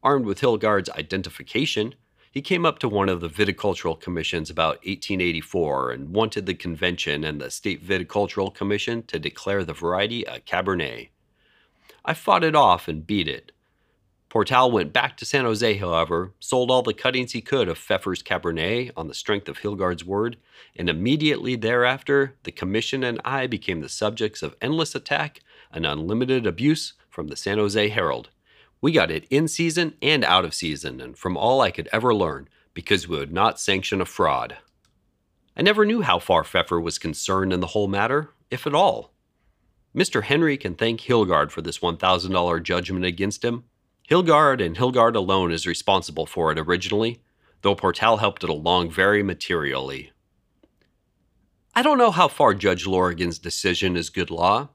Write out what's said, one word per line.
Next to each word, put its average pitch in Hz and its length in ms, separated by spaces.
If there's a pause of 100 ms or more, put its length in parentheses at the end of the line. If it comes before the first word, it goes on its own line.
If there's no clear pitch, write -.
Armed 135 240
with 98 160
Hilgard's 107 480
identification, 95 1040 (380)
he 135 100
came 175 240
up 156 140
to 127 100
one 98 200
of 90 120
the 85 80
viticultural 92 720
commissions 82 500
about 80 340
eighteen 98 380
eighty-four 80 720
and 67 180
wanted 104 380
the 95 80
convention 82 680
and 76 160
the 65 120
state 87 340
viticultural 95 680
commission 104 500
to - 160
declare 95 440
the 78 100
variety 95 500
a 64 160
Cabernet. 87 680 (920)
I 160 120
fought 185 280
it 156 120
off 104 320
and 78 180
beat 92 220
it. - 240 (760)
Portal 127 420
went 92 220
back 127 240
to - 100
San 135 200
Jose, 110 300
however, 87 680
sold 127 280
all 127 120
the 117 120
cuttings 127 380
he 113 100
could 120 280
of 82 80
Pfeffer's 95 440
Cabernet 92 760
on 82 100
the 71 60
strength 101 340
of - 120
Hilgard's 92 440
word, 104 320 (400)
and 87 140
immediately 127 680
thereafter, 123 880
the - 80
commission 110 500
and 120 220
I 131 240
became 127 320
the 71 80
subjects 107 560
of 73 180
endless 156 320
attack - 460 (320)
and 82 140
unlimited 110 600
abuse 127 480 (160)
from 78 200
the - 80
San 101 220
Jose 104 280
Herald. 85 420 (520)
We 151 100
got 104 180
it 80 200
in 147 180
season 165 540
and 139 240
out 92 180
of 80 100
season, 69 460
and 64 180
from 90 200
all 123 240
I 101 100
could - 220
ever 117 200
learn, 76 360 (240)
because 90 340
we 85 100
would 71 140
not 95 260
sanction 95 440
a 90 40
fraud. 67 520 (1000)
I - 60
never 208 240
knew 220 160
how 95 180
far 85 240
Pfeffer 85 380
was 85 180
concerned 95 540
in 90 80
the 90 60
whole 104 200
matter, 117 440 (200)
if 123 160
at 143 80
all. 165 380 (800)
Mister 131 300
Henry 147 340
can 92 180
thank 113 240
Hilgard 90 520
for - 100
this 82 200
one 85 140
thousand 92 380
dollar 87 260
judgment 90 460
against 92 400
him. 120 180 (440)
Hilgard 151 560
and 85 140
Hilgard 120 380
alone 95 360
is 82 140
responsible 87 640
for 82 240
it 78 80
originally, 92 600 (420)
though 101 100
Portal 107 440
helped 104 260
it 82 80
along 85 400
very 101 320
materially. 69 880 (1600)
I 233 80
don't 285 160
know 240 140
how 170 160
far 127 260
Judge 98 320
Lorigan's 90 540
decision 90 580
is 80 140
good 87 180
law. 98 460